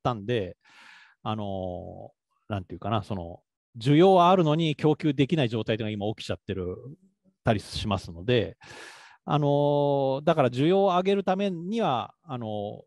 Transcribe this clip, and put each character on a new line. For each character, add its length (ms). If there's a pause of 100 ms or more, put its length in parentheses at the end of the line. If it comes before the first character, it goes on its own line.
た 100
ん 140
で、 300 (680)
あ 120
の 800 (380)
ー、 20
な 80
ん 40
て 100
い 20
う 40
か 100
な、 120
そ 120
の、 260 (380)
需 180
要 180
は 160
あ 60
る 80
の 100
に 220
供 200
給 180
で 120
き 100
な 80
い 40
状 160
態 140
と 40
い 20
う 20
の 120
が 80
今 80
起 100
き 20
ち 40
ゃ 40
っ 120
て 80
る、 220 (640)
た 120
り 60
し 280
ま 100
す 140
の 120
で、 340 (680)
あ 140
の 80
ー、 800
だ 100
か 80
ら 80
需 160
要 160
を 60
上 160
げ 120
る 80
た 120
め 140
に 300
は、 420
あ 140
の 100
ー 400